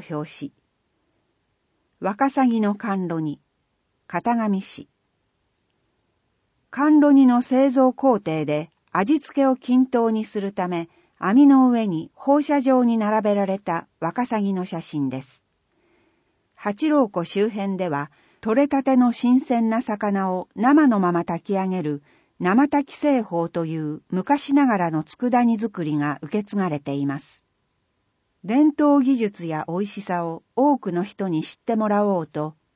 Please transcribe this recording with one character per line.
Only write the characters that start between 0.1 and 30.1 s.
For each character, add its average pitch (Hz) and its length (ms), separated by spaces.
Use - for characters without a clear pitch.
紙。 - 220
ワ 190 160
カ 269 160
サ 269 160
ギ 233 140
の 208 160
甘 196 320
露 165 120
煮、 151 200
片 208 280
上 208 260
市。 - 280
甘 302 280
露 294 120
煮 269 140
の 247 160
製 262 280
造 254 220
工 262 220
程 156 300
で 151 280
味 214 300
付 - 220
け 269 40
を 262 80
均 254 320
等 233 240
に 220 140
す 214 160
る 196 100
た 196 160
め、 170 220
網 247 300
の 262 240
上 233 160
に 160 260
放 285 300
射 285 180
状 254 220
に 233 160
並 214 240
べ 208 120
ら 202 120
れ 196 140
た 170 260
ワ 165 120
カ 247 140
サ 220 140
ギ 196 120
の 185 120
写 170 160
真 143 300
で 131 120
す。 - 220
八 208 320
郎 285 200
湖 175 140
周 202 260
辺 196 280
で 180 120
は、 147 220
取 226 220
れ 294 40
た 277 160
て 262 140
の 240 160
新 247 280
鮮 233 300
な 226 100
魚 202 520
を 185 240
生 277 320
の 220 100
ま 180 140
ま 170 120
炊 170 280
き - 20
上 190 140
げ 185 120
る 147 220
生 208 260
炊 285 280
き - 20
製 277 260
法 170 260
と 170 160
い 160 140
う 156 320
昔 190 440
な 277 120
が 226 100
ら 170 140
の 156 140
佃 247 400
煮 233 120
作 208 280
り 151 120
が 147 240
受 160 180
け 208 40
継 208 140
が 190 120
れ 147 120
て 143 140
い 143 120
ま 139 140
す。 - 240
伝 285 340
統 285 240
技 262 160
術 202 300
や 156 220
美 165 60
味 202 120
し 202 160
さ 175 220